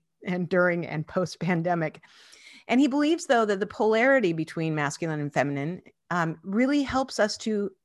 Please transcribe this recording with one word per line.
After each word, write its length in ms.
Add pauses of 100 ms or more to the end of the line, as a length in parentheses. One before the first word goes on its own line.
(260)
and 240
during 360
and 220
post-pandemic. 960 (640)
And 120
he 80
believes, 380
though, 200
that 140
the 60
polarity 680
between 420
masculine 460
and 120
feminine, 480 (300)
um, 320
really 380
helps 380
us 180
to 340 (140)